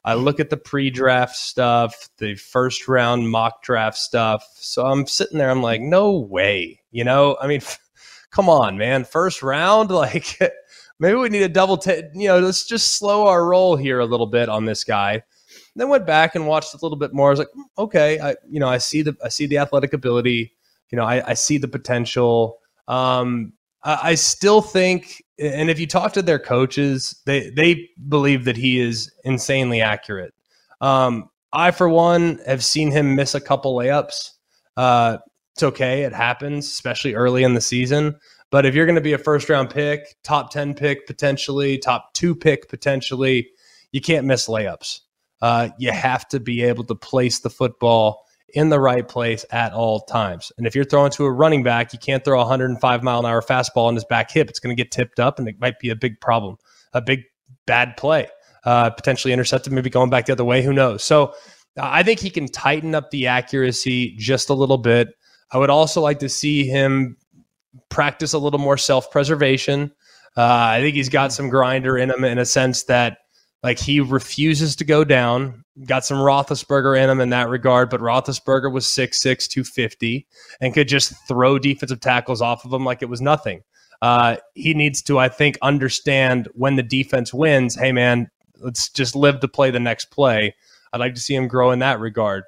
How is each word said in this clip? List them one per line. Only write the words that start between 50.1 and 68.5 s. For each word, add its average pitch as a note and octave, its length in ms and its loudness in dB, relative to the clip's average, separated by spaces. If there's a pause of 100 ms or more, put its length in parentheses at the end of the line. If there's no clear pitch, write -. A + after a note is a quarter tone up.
And A#2 80 -6
if A2+ 100 -4
you're C#3 100 0
throwing C#3+ 260 2
to C#3+ 140 -4
a C3+ 60 0
running D3 300 4
back, A#2 300 0
you A#2 80 -16
can't C3+ 240 -4
throw C3+ 160 2
a A#2+ 60 2
hundred C3 240 0
and A#2+ 100 -6
five B2 240 0
mile B2 160 0
an A#2+ 60 -2
hour A#2 160 0
fastball B2 460 0
on A#2 80 2
his A2+ 100 -4
back A#2 260 -2
hip. D3+ 180 0
It's - 100 -14
gonna B2 160 -6
get A#2+ 160 -4
tipped - 280 -4
up, B2+ 200 0
and B2 80 -6
it G#2 120 -12
might B2 200 -4
be A#2+ 100 -6
a A2+ 60 -4
big A2+ 260 -6
problem, G#2+ 360 -2 (360)
a B2+ 80 -2
big B2 220 -2 (440)
bad A#2+ 300 0
play, D3+ 320 0 (340)
uh, A#2+ 280 2
potentially B2+ 420 -2
intercepted, C3 400 -2
maybe B2+ 160 -2
going B2+ 200 2
back B2 160 0
the C#3 60 0
other B2 140 0
way. B2 160 2
Who C#3 100 0
knows? C3 320 0
So, D3 300 4 (440)
uh, C#3 60 -8
I D3 200 2
think G#3+ 160 2
he G3 100 -8
can D3 180 -6
tighten D#3 480 -2
up C#3+ 160 -4
the C3 160 -2
accuracy B2 880 0
just A2+ 340 -2
a C#3+ 40 0
little C3+ 240 2
bit. A#2 320 2 (420)
I C3 60 -2
would C#3 120 4
also D#3 300 4
like D3 200 0
to C3+ 100 -6
see D3 360 0
him C3+ 520 0 (720)
practice D3 440 -2
a D#3 60 -2
little C#3+ 200 0